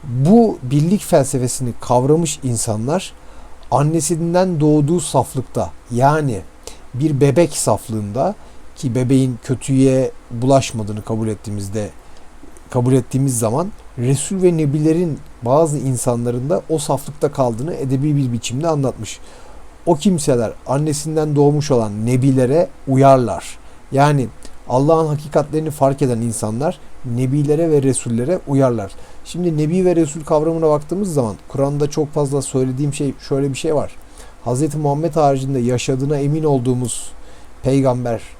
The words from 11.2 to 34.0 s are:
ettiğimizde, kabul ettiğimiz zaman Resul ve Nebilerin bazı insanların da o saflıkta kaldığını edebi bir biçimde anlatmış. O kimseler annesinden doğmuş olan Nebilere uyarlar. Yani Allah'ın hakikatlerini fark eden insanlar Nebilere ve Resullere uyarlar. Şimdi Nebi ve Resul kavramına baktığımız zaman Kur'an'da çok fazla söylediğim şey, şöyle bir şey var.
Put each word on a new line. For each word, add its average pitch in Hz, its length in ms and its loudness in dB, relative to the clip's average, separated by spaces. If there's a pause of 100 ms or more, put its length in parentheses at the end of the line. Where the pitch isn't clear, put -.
ettiğimizde, 104 640 -6 (800)
kabul 127 220 2
ettiğimiz 127 460 0
zaman 120 300 -2 (300)
Resul 139 440 -2
ve 175 140 4
Nebilerin 156 600 2 (240)
bazı 147 360 2
insanların 120 720 -2
da 190 180 0
o - 100 0
saflıkta 147 540 -2
kaldığını 127 420 -2
edebi 139 420 0
bir 131 160 0
biçimde 123 360 -4
anlatmış. 135 500 -4 (680)
O 170 80 4
kimseler 143 580 2 (140)
annesinden 151 680 0
doğmuş 147 340 4
olan 110 360 0
Nebilere 131 640 2 (200)
uyarlar. 135 680 4 (340)
Yani 139 360 2 (400)
Allah'ın 156 380 2
hakikatlerini 151 640 -2
fark 139 320 0
eden 123 180 0
insanlar 117 580 -4 (380)
Nebilere 147 540 2
ve 143 120 4
Resullere 127 560 0 (100)
uyarlar. 123 440 0 (320)
Şimdi 170 320 -2
Nebi 156 280 2
ve 180 120 4
Resul 156 280 0
kavramına 160 440 2
baktığımız 170 460 -2
zaman 113 220 0 (120)
Kur'an'da 143 420 -2
çok 151 220 -2
fazla 143 300 0
söylediğim 131 520 -2
şey, 139 200 -2 (140)
şöyle 139 240 0
bir 127 60 -6
şey 160 160 0
var. 113 220 -2 (480)